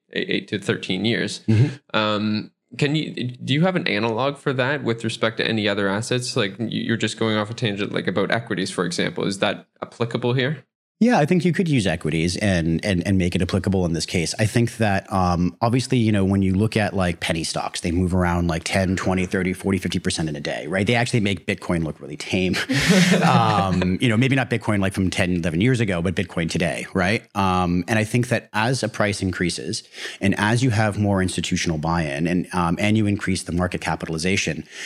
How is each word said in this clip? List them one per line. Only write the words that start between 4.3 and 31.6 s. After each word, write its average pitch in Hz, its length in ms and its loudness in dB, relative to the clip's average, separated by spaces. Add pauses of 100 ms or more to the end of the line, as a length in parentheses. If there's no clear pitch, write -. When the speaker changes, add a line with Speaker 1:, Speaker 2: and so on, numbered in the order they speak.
Speaker 1:
for 143 160 -2
that 127 300 0
with 117 200 -2
respect 113 340 -2
to - 100 0
any 107 200 2
other 101 200 0
assets? 123 500 -2
Like, 101 220 -2
you, 110 240 -4
you're 113 140 0
just 107 200 -2
going 110 180 0
off 104 140 0
a 117 60 -8
tangent, 101 360 -2
like, 87 160 -2
about 92 240 0
equities, 98 380 -2
for - 160 -2
example. 87 400 -2
Is 98 140 -4
that 98 260 -2 (160)
applicable 120 520 -4
here? 135 300 -2 (360)
Speaker 2:
Yeah, 226 200 6
I 147 60 4
think 175 180 4
you 180 80 4
could 185 160 2
use 131 180 2
equities 80 520 0
and, 82 480 2
and, 90 200 0
and 98 120 2
make 90 180 2
it 85 60 0
applicable 92 440 0
in 82 60 0
this 80 140 -2
case. 85 340 -2
I 110 60 2
think 117 320 0
that, 101 340 0
um, 90 480 0
obviously, 123 380 0
you 110 160 2
know, 101 100 2
when 98 180 4
you 95 140 2
look 110 220 2
at, 104 180 0
like, 90 240 0
penny 80 240 -2
stocks, - 380 -6
they 87 100 -2
move 87 240 0
around, 87 320 2
like, 82 160 -2
ten, 95 320 0
twenty, 92 300 0
thirty, 92 260 -2
forty, 98 280 0
fifty 90 200 -2
percent - 300 -2
in 73 80 -6
a - 20 -10
day, 69 280 -6
right? 95 200 -2
They 120 80 4
actually 120 240 0
make 101 260 -2
Bitcoin 87 380 -2
look 76 160 -6
really 71 160 -12
tame. 101 460 0
<laughs> - 40 -4 (580)
Um, 98 760 4
you 131 80 2
know, 113 80 4
maybe 131 200 4
not 127 140 0
Bitcoin, 110 300 0
like, 95 140 0
from 95 160 0
ten, 90 280 0
eleven 82 220 0
years 120 220 2
ago, 95 200 0
but 90 140 0
Bitcoin 82 340 -2
today, 78 440 -2
right? 95 300 0 (120)
Um, 90 540 2
and 110 100 2
I 107 60 2
think 120 240 0
that 110 240 -2
as 117 280 0
a 107 60 -2
price 104 340 -2
increases 87 640 -2 (380)
and 98 160 2
as 110 260 2
you 135 60 4
have 107 300 0
more 101 220 2
institutional 85 580 -2